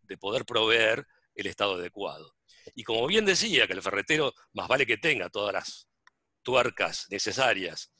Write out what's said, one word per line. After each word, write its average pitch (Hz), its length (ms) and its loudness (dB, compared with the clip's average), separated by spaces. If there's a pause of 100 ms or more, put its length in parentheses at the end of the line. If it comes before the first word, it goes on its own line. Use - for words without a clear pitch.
de 92 160 -14
poder 113 260 -4
proveer 113 640 2 (280)
el 98 120 -6
estado 98 280 -2
adecuado. 87 600 -8 (400)
Y 117 80 -14
como 117 240 0
bien 214 160 2
decía, 185 420 4
que 92 80 0
el 92 80 -6
ferretero 113 520 0 (180)
más 92 160 -6
vale 131 180 4
que 110 120 0
tenga 117 320 -2
todas 101 240 -2
las - 340 -8 (560)
tuercas 120 640 0
necesarias 98 920 -2